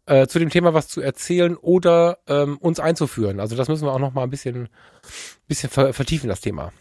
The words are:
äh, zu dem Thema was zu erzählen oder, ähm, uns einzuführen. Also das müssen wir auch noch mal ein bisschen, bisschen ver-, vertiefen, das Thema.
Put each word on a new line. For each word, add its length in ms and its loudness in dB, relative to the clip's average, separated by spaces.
äh, 180 6
zu 140 0
dem 100 2
Thema 240 4
was 140 0
zu 140 -10
erzählen 540 0
oder, 640 4
ähm, 300 0
uns 220 -2
einzuführen. 600 -2
Also 160 -6
das 120 -2
müssen 180 -2
wir 80 -2
auch 60 -2
noch 160 -2
mal 80 -2
ein 80 -4
bisschen, 360 -8
bisschen 220 -6
ver-, 240 2
vertiefen, 360 -2
das 120 -6
Thema. 400 -6